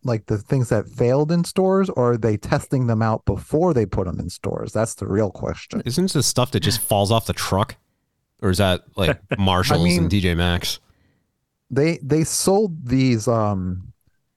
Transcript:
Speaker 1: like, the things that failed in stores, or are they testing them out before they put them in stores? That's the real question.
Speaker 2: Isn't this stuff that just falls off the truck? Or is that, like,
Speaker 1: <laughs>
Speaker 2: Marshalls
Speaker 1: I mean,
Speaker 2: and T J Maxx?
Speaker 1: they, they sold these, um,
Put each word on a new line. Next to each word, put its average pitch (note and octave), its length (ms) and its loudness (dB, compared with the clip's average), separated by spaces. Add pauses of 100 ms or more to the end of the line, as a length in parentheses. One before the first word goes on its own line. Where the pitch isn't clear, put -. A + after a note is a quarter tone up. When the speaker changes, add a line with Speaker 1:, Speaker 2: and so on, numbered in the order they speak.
Speaker 1:
like, A#2 220 -2
the G#2+ 120 0
things B2+ 320 -2
that G#2+ 180 0
failed B2 420 0
in E3+ 140 0
stores, F#3+ 460 0
or A#2+ 220 0
are A#2+ 60 2
they A2 200 0
testing C3+ 480 -2
them A2+ 160 2
out A2 240 0
before D#3 480 0
they A2+ 100 4
put F#2 220 -2
them E2+ 120 -6
in F#2 120 -8
stores? - 420 -8
That's A2 220 -2
the - 120 -10
real G2 240 0
question. - 540 -8
Speaker 2:
Isn't F3 300 -2
this C3 120 2
stuff - 260 0
that G#2 80 0
just - 200 0
falls G2+ 320 0
off A2+ 140 2
the F2+ 80 -4
truck? - 420 -2 (640)
Or G2+ 80 0
is F#2 100 2
that, F#2 260 2 (120)
like, F2 220 0 (100)
Speaker 1:
<laughs> B2+ 100 -2
Speaker 2:
Marshalls G2 420 2
Speaker 1:
I - 40 4
mean, F3 200 4
Speaker 2:
and F2 60 0
T G2+ 100 2
J F2 140 2
Maxx? F2 460 -2 (920)
Speaker 1:
they, D3 320 0
they D3 220 2
sold F#3 640 0
these, B2+ 400 2
um, F#2+ 640 -2 (440)